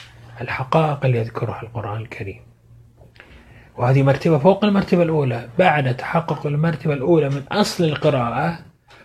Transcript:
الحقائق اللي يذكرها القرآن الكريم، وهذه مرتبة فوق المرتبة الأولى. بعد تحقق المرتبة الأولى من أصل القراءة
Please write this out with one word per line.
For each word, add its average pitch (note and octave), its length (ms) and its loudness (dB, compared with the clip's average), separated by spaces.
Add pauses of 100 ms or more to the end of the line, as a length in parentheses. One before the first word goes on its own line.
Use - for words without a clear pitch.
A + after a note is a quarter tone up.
(420)
الحقائق D3 640 -2
اللي B2 120 4
يذكرها A2+ 440 -4
القرآن A2 400 -8
الكريم، G2 400 -12 (1400)
وهذه C3+ 260 4
مرتبة C#3 340 2
فوق F#3+ 280 4
المرتبة G3 380 2
الأولى. C#3 460 -2 (100)
بعد D3 360 2
تحقق D#3+ 500 -4
المرتبة D3+ 480 -2
الأولى C#3+ 360 2
من C#3 220 -4
أصل F#3 320 0
القراءة D3 760 0 (440)